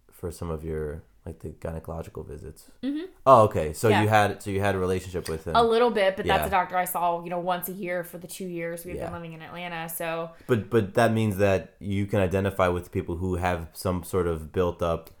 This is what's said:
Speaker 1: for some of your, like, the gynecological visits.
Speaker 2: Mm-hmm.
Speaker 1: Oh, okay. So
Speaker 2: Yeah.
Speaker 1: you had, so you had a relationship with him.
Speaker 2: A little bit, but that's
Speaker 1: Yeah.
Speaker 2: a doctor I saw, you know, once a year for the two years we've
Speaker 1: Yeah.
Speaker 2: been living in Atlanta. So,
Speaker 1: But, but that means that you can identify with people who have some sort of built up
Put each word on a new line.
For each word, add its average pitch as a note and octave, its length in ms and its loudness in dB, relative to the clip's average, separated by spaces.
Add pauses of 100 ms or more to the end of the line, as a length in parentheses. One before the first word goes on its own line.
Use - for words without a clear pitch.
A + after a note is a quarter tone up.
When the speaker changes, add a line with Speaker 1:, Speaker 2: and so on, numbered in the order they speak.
(120)
Speaker 1:
for F2 200 -10
some E2+ 200 -8
of D#2 120 -6
your, D#2 400 -6 (220)
like, E2 140 -12
the E2 100 -12
gynecological E2 800 -10
visits. D2+ 420 -16 (140)
Speaker 2:
Mm-hmm. D4 220 -4 (200)
Speaker 1:
Oh, B2+ 200 12
okay. D#2+ 280 0
So A2+ 160 2
Speaker 2:
Yeah. G#2 140 6
Speaker 1:
you G#2 40 4
had, G#2 360 4
so G#2 80 -6
you F#2+ 100 0
had G2+ 140 2
a - 20 -2
relationship F#2 500 -2
with D#2+ 200 -6
him. E2+ 80 -4
Speaker 2:
A - 80 6
little A#3 260 4
bit, G3 260 2
but G3 120 -4
that's F#3+ 140 2
Speaker 1:
Yeah. - 60 0
Speaker 2:
a F#3+ 40 -2
doctor F3+ 260 0
I F3+ 80 0
saw, E3+ 380 0
you E3+ 80 -8
know, F3 80 -4
once F3 280 -2
a F#3+ 40 -8
year F3+ 320 -6
for E3+ 160 -14
the F3 80 -14
two - 180 -10
years E3+ 400 -8
we've G#2+ 120 -10
Speaker 1:
Yeah. - 80 -6
Speaker 2:
been - 80 -8
living E3 200 -12
in D#3+ 80 -16
Atlanta. E3+ 480 -10
So, E3 400 -4 (160)
Speaker 1:
But, A#2 240 0
but G#2 240 0
that A2+ 180 4
means A2 260 2
that F#2+ 420 2
you G2 260 -2
can G2+ 140 0
identify F#2+ 480 2
with F2+ 240 -2
people F2 260 -4
who F2+ 200 -2
have F2 360 -2
some F2+ 300 -2
sort F2+ 240 0
of D#2 260 -4
built F2 300 0
up E2 260 -2 (100)